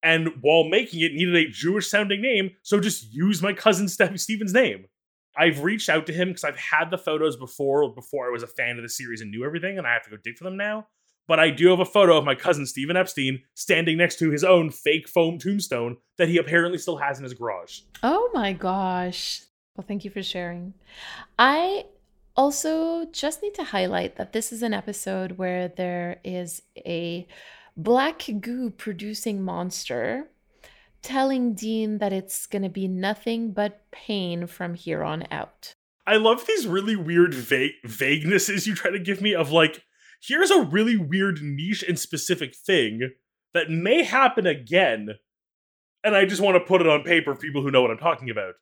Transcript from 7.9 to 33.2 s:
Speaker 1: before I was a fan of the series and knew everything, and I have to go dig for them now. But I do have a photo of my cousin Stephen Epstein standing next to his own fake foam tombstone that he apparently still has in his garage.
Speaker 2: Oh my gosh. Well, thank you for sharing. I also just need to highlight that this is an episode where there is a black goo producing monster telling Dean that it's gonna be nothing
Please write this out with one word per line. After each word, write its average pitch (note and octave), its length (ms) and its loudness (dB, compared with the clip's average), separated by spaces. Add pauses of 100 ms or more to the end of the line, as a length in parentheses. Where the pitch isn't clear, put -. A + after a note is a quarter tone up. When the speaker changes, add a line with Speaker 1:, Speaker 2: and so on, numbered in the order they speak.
Speaker 1:
before B2+ 320 -8
I B2 40 -4
was A#2+ 120 -6
a A#2+ 40 -10
fan A#2+ 300 -6
of A#2 60 -12
the A#2 60 -12
series A#2 320 -10
and A2 100 -12
knew A2+ 140 -8
everything, E3+ 340 -6
and D#3+ 80 -6
I A#2+ 60 0
have A#2 120 -2
to G#2 60 -20
go G#2+ 60 -16
dig A2+ 220 -14
for E3+ 60 -20
them F#3 120 -10
now. G#3+ 320 -6 (400)
But D#3+ 100 4
I D#3+ 120 6
do D3+ 180 6
have F#3 120 8
a F3+ 60 4
photo F3+ 320 8
of C#3+ 60 2
my C#3 100 2
cousin D3 320 0
Stephen C#3 300 -4
Epstein C3+ 480 -2 (100)
standing E3 420 0
next E3+ 220 2
to D#3+ 120 2
his D3 140 0
own F3 260 6
fake - 380 -2
foam E3 300 2
tombstone B2+ 580 -4 (220)
that E3+ 100 4
he F3 80 2
apparently E3+ 420 2
still D#3+ 180 -6
has C#3 200 -4
in C3+ 80 -14
his B2+ 80 -12
garage. G#2+ 500 -10 (200)
Speaker 2:
Oh F#4 320 2
my G#3+ 180 0
gosh. F3+ 920 -4 (340)
Well, F#3+ 100 -14
thank G3+ 180 -8
you G3+ 60 -10
for G3+ 120 -8
sharing. F3 520 -8 (640)
I D#4 480 2 (500)
also D#4+ 720 0
just D#4 340 -6
need G#4 140 -6
to F4+ 100 -6
highlight F3+ 520 -2
that - 160 -8
this - 200 -6
is A3 100 -8
an A3+ 120 -2
episode F#3+ 640 -6
where F3+ 300 -4
there F3 560 -6
is F3+ 380 -8 (140)
a E3+ 500 -8 (500)
black B3+ 480 0 (160)
goo A#3+ 300 -6
producing G#3 720 -8
monster F3+ 840 -6 (720)
telling C4 520 0
Dean G#3+ 440 -2
that G3+ 140 -2
it's F#3+ 340 -6
gonna G3 220 -4
be F#3+ 200 -6
nothing G#3 640 -4